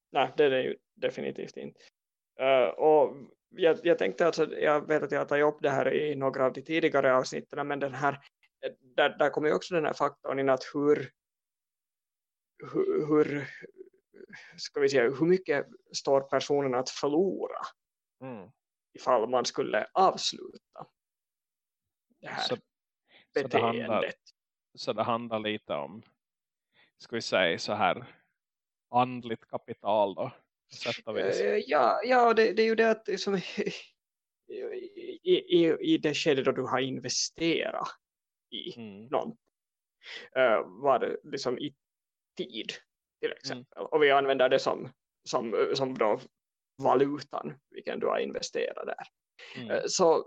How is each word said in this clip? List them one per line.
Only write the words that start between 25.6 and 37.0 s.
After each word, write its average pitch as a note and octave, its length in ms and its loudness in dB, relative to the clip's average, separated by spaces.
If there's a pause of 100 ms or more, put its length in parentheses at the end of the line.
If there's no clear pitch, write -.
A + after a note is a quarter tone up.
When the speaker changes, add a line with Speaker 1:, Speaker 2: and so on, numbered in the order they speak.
Speaker 2:
om, D2+ 280 -8 (960)
ska - 180 -10
vi A2+ 60 -6
säga F#2 360 2
så - 140 -6
här, F#2+ 420 0 (760)
andligt B2 560 -2
kapital G#2+ 680 -2
då, G#2+ 160 -6 (400)
på - 60 -20
sätt - 300 -6
och G#2+ 100 -6
vis. - 240 0
Speaker 1:
Eh, G#3 260 0
ja, B3+ 380 2
ja, A#3+ 300 4
det, A3 180 4
det A3 100 2
är A3 40 4
ju A3+ 80 2
det A3+ 160 2
att A3 180 -2
liksom, G3 280 -2
<laughs> - 200 -6 (880)
i, - 60 -16 (720)
i, F3 160 4 (260)
i, D#3+ 120 2 (180)
i D#3 40 2
det D3+ 160 0
skede C#3 280 2
då B2+ 100 2
du B2+ 100 -2
har B2+ 180 -2
investerat - 1080 -4 (600)